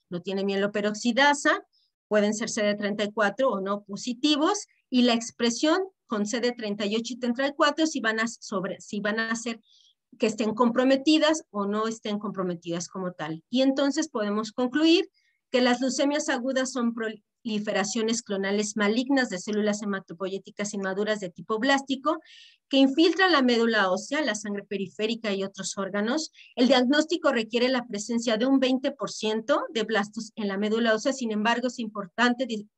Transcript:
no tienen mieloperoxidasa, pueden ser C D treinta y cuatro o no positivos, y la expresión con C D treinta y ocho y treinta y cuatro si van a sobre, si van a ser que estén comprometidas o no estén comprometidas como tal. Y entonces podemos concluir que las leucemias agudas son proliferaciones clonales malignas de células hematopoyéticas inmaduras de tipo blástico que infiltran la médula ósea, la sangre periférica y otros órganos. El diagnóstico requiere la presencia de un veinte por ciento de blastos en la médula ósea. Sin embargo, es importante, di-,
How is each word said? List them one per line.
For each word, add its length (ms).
no 120
tienen 240
mieloperoxidasa, 1120
pueden 280
ser 140
C 120
D 140
treinta 280
y 80
cuatro 380
o 120
no 240
positivos, 840
y 100
la 120
expresión 680
con 220
C 120
D 120
treinta 340
y 100
ocho 200
y 20
treinta 300
y 60
cuatro 340
si 120
van 200
a 80
sobre, 520
si 200
van 200
a 160
ser 240
que 80
estén 300
comprometidas 960
o 160
no 200
estén 300
comprometidas 720
como 260
tal. 380
Y 100
entonces 480
podemos 420
concluir 560
que 100
las 200
leucemias 480
agudas 420
son 240
proliferaciones 1300
clonales 520
malignas 540
de 80
células 460
hematopoyéticas 880
inmaduras 460
de 100
tipo 300
blástico 580
que 80
infiltran 540
la 120
médula 480
ósea, 300
la 120
sangre 300
periférica 680
y 120
otros 340
órganos. 540
El 120
diagnóstico 640
requiere 380
la 160
presencia 500
de 120
un 120
veinte 320
por 200
ciento 580
de 140
blastos 520
en 120
la 100
médula 380
ósea. 180
Sin 180
embargo, 360
es 100
importante, 720
di-, 200